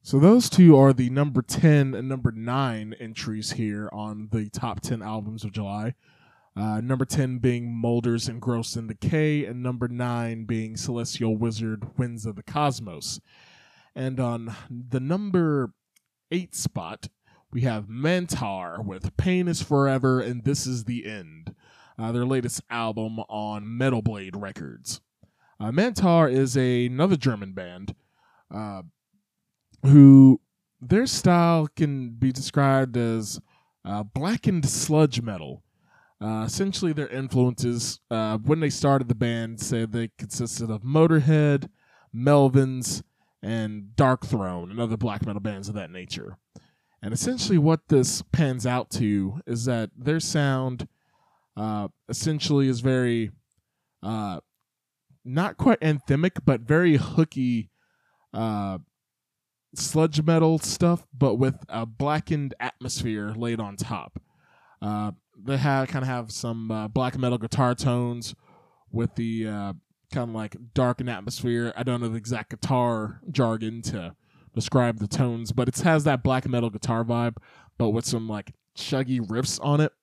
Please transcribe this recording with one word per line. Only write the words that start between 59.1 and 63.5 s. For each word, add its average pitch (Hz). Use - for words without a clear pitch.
sludge 156
metal 160
stuff, -
but 127
with 131
a 113
blackened 143
atmosphere 107
laid 117